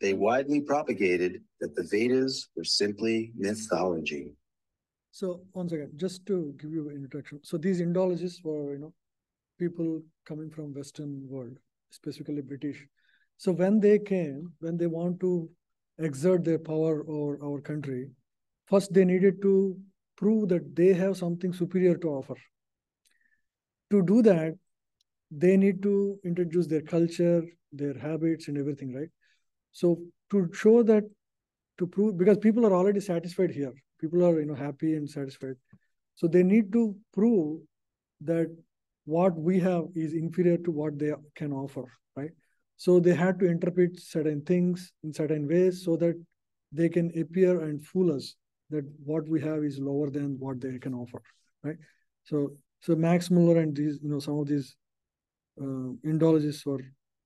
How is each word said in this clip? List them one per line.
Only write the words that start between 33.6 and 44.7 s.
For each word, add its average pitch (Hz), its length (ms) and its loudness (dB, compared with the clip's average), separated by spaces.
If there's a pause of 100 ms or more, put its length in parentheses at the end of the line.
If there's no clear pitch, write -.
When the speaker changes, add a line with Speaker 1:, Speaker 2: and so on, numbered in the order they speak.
Speaker 2:
People 175 280 2
are, 170 140 4
you 147 60 -2
know, 147 80 -6
happy 143 400 -4
and 147 140 -4
satisfied. 135 480 -10 (600)
So 175 100 -2
they 170 160 6
need 196 300 4
to 226 220 2 (200)
prove 185 460 2 (600)
that 165 320 -2 (500)
what 170 340 0
we 180 220 2
have 175 240 0 (100)
is 160 180 -4
inferior 170 460 0
to 170 120 -6
what 151 280 -4
they 151 140 -2 (220)
can 147 180 -6
offer, 139 320 -8 (300)
right? 147 160 -10 (460)
So 180 240 4
they 175 140 6
had 180 240 0
to 190 80 2
interpret 175 520 0
certain 151 440 -4
things 180 500 0 (100)